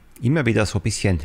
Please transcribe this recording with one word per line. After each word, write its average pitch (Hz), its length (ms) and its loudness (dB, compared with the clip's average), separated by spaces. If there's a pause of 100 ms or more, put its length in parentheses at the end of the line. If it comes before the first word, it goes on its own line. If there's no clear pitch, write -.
(220)
immer 139 240 0
wieder 107 180 2
so 101 140 -2
ein - 40 -2
bisschen 98 420 0